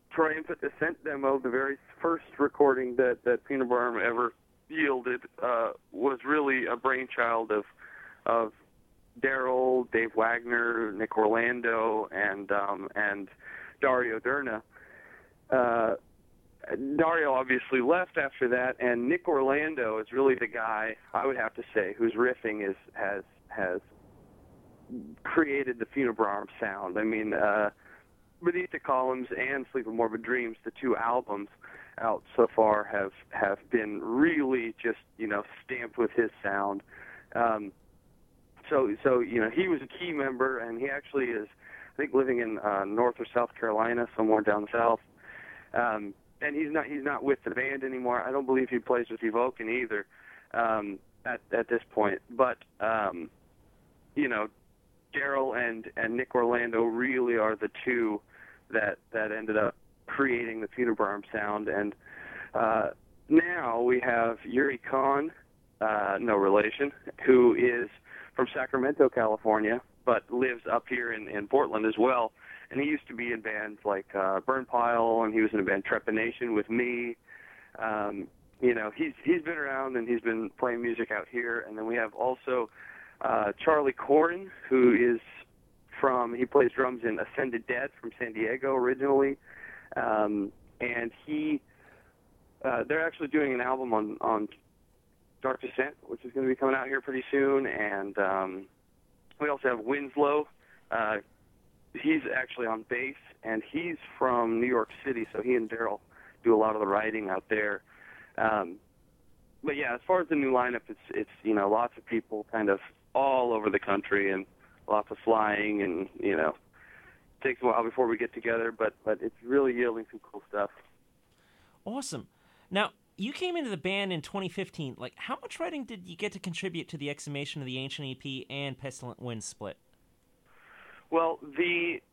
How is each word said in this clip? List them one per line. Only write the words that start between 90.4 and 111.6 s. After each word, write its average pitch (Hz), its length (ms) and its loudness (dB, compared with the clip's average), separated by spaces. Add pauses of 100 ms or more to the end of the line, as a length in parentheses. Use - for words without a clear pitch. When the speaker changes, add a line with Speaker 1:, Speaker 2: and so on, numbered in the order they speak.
Speaker 1:
and 120 280 -4 (140)
he, 151 380 -2 (1000)
uh, 120 240 -2
they're 156 180 0
actually 160 240 -4
doing 143 260 2
an 123 80 -2
album 127 320 0
on, 107 260 0
on 107 260 2 (960)
Dark 131 220 -4
Descent, 131 400 -4
which - 200 -10
is 123 120 -12
gonna 135 140 0
be 131 60 2
coming 135 200 2
out 131 120 -2
here 135 140 -2
pretty 135 300 -6
soon. 139 360 2
And, 101 520 -4
um, 95 480 0 (760)
we 147 80 0
also 139 200 -2
have 120 120 0
Winslow. 143 640 0 (440)
Uh, 110 260 0 (800)
he's 156 260 0 (160)
actually 127 300 -4
on 110 220 -4
bass, 127 280 -6 (260)
and 110 260 -2
he's 165 280 -6 (220)
from 117 420 2
New 123 60 2
York 120 240 0 (140)
City, 117 280 -4
so 110 100 -4
he 127 120 2
and 113 160 0
Daryl 113 300 -4 (440)
do 117 100 8
a 107 40 8
lot 110 160 4
of 107 60 -2
the 107 60 2
writing 107 440 0
out 92 180 -4
there. 104 340 -2 (540)
Um, 104 400 0 (880)
but 147 100 -2
yeah, 139 200 -4
as 123 120 -8
far 185 140 4
as 170 80 -4
the 160 80 0
new 135 160 2
lineup, 123 360 2
it's, 110 120 -16 (100)
it's, 110 200 -4 (120)
you 110 120 2
know, 101 140 2